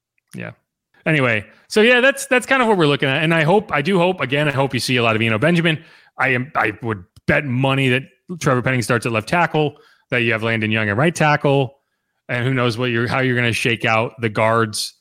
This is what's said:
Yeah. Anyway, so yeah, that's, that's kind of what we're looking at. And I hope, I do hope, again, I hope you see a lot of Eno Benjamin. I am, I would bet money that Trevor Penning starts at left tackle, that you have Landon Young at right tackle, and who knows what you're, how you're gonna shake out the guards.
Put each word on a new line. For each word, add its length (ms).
Yeah. 160
Anyway, 400
so 120
yeah, 200
that's, 240
that's 200
kind 160
of 60
what 100
we're 80
looking 220
at. 160
And 100
I 100
hope, 280
I 100
do 160
hope, 220
again, 300
I 20
hope 220
you 80
see 160
a 60
lot 120
of 60
Eno 180
Benjamin. 420
I 120
am, 240
I 280
would 240
bet 180
money 420
that 160
Trevor 200
Penning 200
starts 240
at 80
left 160
tackle, 480
that 100
you 140
have 100
Landon 260
Young 200
at 80
right 180
tackle, 640
and 180
who 80
knows 240
what 100
you're, 200
how 120
you're 180
gonna 160
shake 320
out 340
the 80
guards. 720